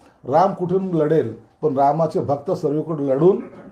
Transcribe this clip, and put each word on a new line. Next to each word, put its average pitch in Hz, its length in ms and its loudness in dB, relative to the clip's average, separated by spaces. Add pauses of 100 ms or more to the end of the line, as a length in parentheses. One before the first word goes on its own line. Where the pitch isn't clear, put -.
(240)
राम 170 300 2
कुठून 180 400 -2
लढेल, 151 400 2 (280)
पण 139 160 0
रामाचे 156 420 2
भक्त 151 300 -4
सर्वीकडे 151 580 -4
लढून 165 320 4 (320)